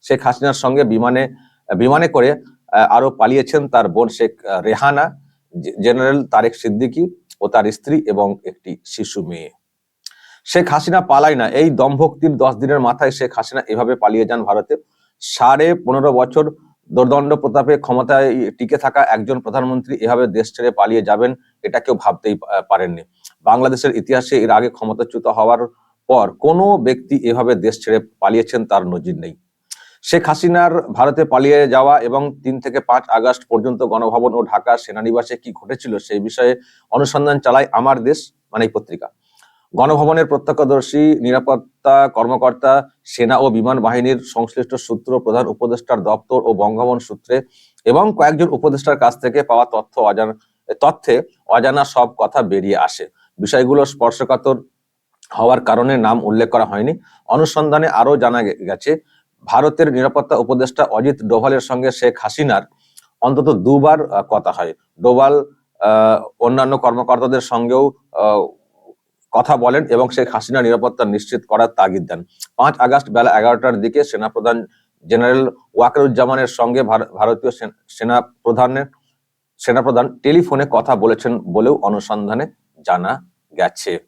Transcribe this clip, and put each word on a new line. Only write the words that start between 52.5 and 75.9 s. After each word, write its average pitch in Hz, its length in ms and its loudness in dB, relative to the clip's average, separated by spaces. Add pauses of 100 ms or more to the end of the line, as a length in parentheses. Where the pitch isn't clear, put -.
আসে। - 320 -4 (300)
বিষয়গুলো 127 460 2
স্পর্শকাতর 131 800 -2 (760)
হওয়ার 123 220 4
কারণে 120 360 0
নাম 113 280 0
উল্লেখ 110 260 0
করা 113 140 2
হয়নি। 104 340 -4 (280)
অনুসন্ধানে 156 600 0
আরো 123 280 2
জানা 120 260 0
গে-, 101 220 -6
গেছে, 98 340 -4 (460)
ভারতের 151 480 2
নিরাপত্তা 135 440 0
উপদেষ্টা 127 480 0
অজিত 131 400 -2
ডোভালের 117 360 0
সঙ্গে 127 300 -4
শেখ 123 300 -2
হাসিনার 107 420 -2 (580)
অন্তত 135 340 2
দুবার, 143 580 2
আহ, 101 100 0
কথা 95 300 -2
হয়। 82 220 -6 (260)
ডোভাল, 135 440 4 (360)
আহ, 110 480 2 (120)
অন্যান্য 131 380 0
কর্মকর্তাদের 123 640 0
সঙ্গেও, 127 520 0 (200)
আহ, 104 340 2 (840)
কথা 123 240 2
বলেন 127 300 2
এবং 120 220 2
শেখ 123 240 -4
হাসিনা 120 300 -4
নিরাপত্তা 120 420 0
নিশ্চিত 104 440 -4
করার 113 200 2
তাগিদ 95 380 -2
দেন। 87 180 -10 (320)
পাঁচ 147 220 2
আগস্ট 139 320 2
বেলা 107 300 2
এগারোটার 120 400 2
দিকে 117 240 0
সেনাপ্রধান 113 640 -4 (420)
জেনারেল 123 400 2 (260)
ওয়াকারুজ্জামানের 127 720 2